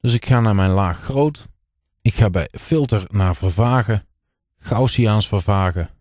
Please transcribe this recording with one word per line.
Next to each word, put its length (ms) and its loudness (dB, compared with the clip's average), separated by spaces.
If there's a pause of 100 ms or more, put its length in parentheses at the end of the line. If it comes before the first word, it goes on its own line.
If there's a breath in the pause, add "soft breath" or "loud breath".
Dus 140 0
ik 120 -2
ga 140 2
naar 140 2
mijn 160 2
laag 300 0
groot. 480 -4 (540)
Ik 120 0
ga 160 4
bij 180 -2 (120)
filter 500 -2
naar 260 0
vervagen. 720 0 (520)
Gaussiaans 720 0
vervagen. 640 -2 (100)